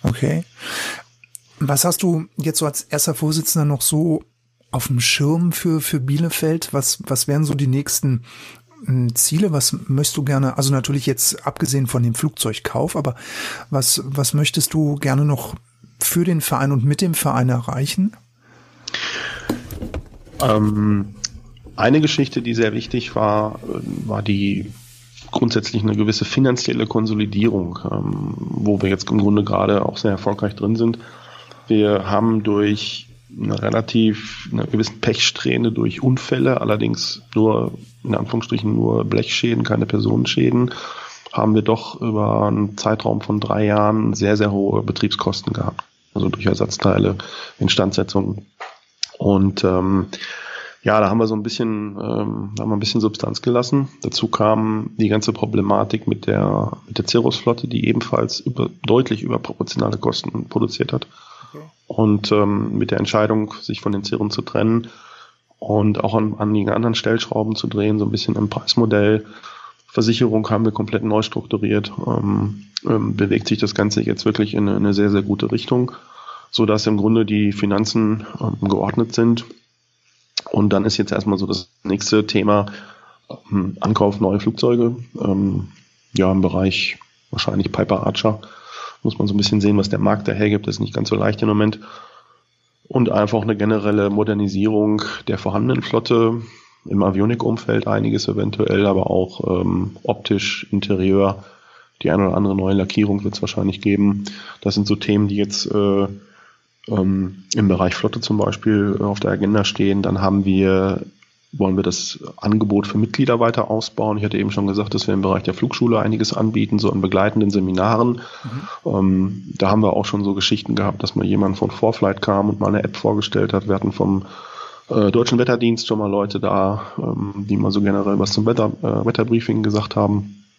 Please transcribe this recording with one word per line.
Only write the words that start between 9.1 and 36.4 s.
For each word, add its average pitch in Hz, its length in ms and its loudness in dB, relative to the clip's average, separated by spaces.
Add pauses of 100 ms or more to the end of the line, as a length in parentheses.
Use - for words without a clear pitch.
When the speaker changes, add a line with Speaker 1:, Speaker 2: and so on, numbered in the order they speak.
Speaker 1:
Ziele? 170 380 0
Was 143 240 0 (120)
möchtest 139 280 0
du 147 80 -2
gerne, 135 320 2
also 139 160 0
natürlich 139 320 0
jetzt - 420 -2
abgesehen 135 400 0
von 123 160 0
dem 117 120 2
Flugzeugkauf, - 840 -2
aber 139 180 -2 (540)
was, 131 380 0
was 139 260 -2
möchtest 147 400 0
du 147 240 2
gerne 139 280 2
noch 143 300 -2 (460)
für 175 240 0
den 165 160 2
Verein 135 320 0
und 127 120 2
mit 147 160 2
dem 175 140 2
Verein 127 340 2
erreichen? 135 680 0 (2250)
Speaker 2:
Ähm, 104 720 2 (640)
eine 131 240 4
Geschichte, 139 420 0
die 117 120 -4
sehr 110 180 2
wichtig 117 420 -4
war, 107 480 0
äh, - 460 -8
war 101 140 -4
die 101 500 -2 (580)
grundsätzlich 113 520 0
eine 107 120 2
gewisse 107 300 2
finanzielle 123 600 2
Konsolidierung, 104 920 0 (120)
ähm, 50 460 -4
wo 101 460 -2
wir 95 60 2
jetzt 98 220 -2
im 110 80 4
Grunde 104 260 4
gerade 101 420 2
auch - 100 -4
sehr 107 140 0
erfolgreich 101 460 -2
drin 104 180 0
sind. 117 240 0 (680)
Wir 104 420 4
haben 107 320 2
durch 104 640 0 (340)
eine 104 220 -4
relativ, 110 880 0
eine 110 140 -2
gewisse 107 260 -2
Pechsträhne 123 800 0
durch 117 300 -2
Unfälle, 131 580 2